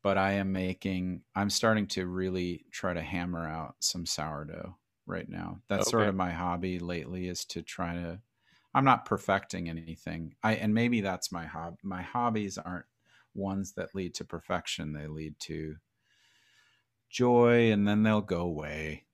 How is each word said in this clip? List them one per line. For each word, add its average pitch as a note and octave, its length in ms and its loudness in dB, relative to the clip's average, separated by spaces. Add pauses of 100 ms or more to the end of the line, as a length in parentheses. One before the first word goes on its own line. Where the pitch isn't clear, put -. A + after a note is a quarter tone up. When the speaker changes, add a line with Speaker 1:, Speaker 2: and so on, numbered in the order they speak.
Speaker 1:
But G2 160 4
I G2 140 4
am G2 180 0
making, F#2 680 -2 (140)
I'm G2+ 140 2
starting G#2+ 400 2
to F#2 160 -2
really F2+ 680 -2
try F2+ 220 -4
to F2 80 -2
hammer F2 460 -4
out D#2+ 320 -8
some - 260 -4
sourdough D#2+ 720 -6 (300)
right F2+ 200 -6
now. F2 400 -8
That's G2+ 220 0
sort A2+ 140 4
Speaker 2:
Okay. G#2 60 4
Speaker 1:
of F#2+ 60 0
my F#2 160 0
hobby F2 480 -2
lately, F2 480 -6
is F2+ 180 -6
to - 160 -8
try E2+ 340 -6
to, F2 240 -6 (540)
I'm C3+ 120 4
not C3 200 8
perfecting F#2+ 640 0
anything. E2 760 -8
I, A2 120 4
and G#2+ 180 0
maybe A#2 280 2
that's F#2+ 300 -2
my E2+ 140 -8
hob-, E2 380 -10
my F#2 180 -6
hobbies A2 560 -2
aren't F2+ 280 -8 (480)
ones G2 400 -4
that - 220 -8
lead F#2 200 -4
to - 100 -8
perfection. E2 680 -4
They D2 140 -8
lead D#2 340 -10
to D#2 340 -8 (1300)
joy, A#2+ 640 8
and G2+ 160 6
then G#2 160 6
they'll G#2+ 180 6
go F#2 200 -2
away D2+ 720 -4